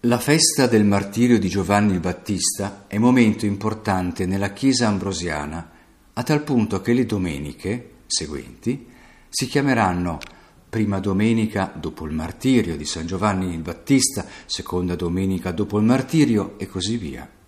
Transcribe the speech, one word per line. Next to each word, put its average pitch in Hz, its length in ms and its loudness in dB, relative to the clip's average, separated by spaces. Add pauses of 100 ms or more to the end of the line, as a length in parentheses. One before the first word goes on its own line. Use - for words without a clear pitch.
La 120 180 2
festa 139 480 4
del 110 180 6
martirio 104 540 4
di 95 100 0
Giovanni 101 440 2
il 90 60 0
Battista 92 880 -4
è 101 100 -6
momento 117 480 4
importante 98 800 -2
nella 98 280 -2
Chiesa 123 340 2
ambrosiana, 85 840 -4 (420)
a 120 100 -6
tal 147 200 0
punto 107 380 0
che 117 120 0
le 123 120 2
domeniche 90 880 -6 (100)
seguenti 78 840 -6 (400)
si - 200 -4
chiameranno 98 720 0 (500)
prima 101 300 0
domenica 104 760 0
dopo 78 300 -8
il 76 80 -6
martirio 82 640 0
di 73 80 -10
San 80 220 -6
Giovanni 92 460 -2
il 82 80 -6
Battista, 95 640 0 (200)
seconda 90 500 -4
domenica 92 560 -2
dopo 104 280 -2
il 104 60 4
martirio 123 760 2
e - 80 -8
così 98 300 -4
via. 73 320 -10 (180)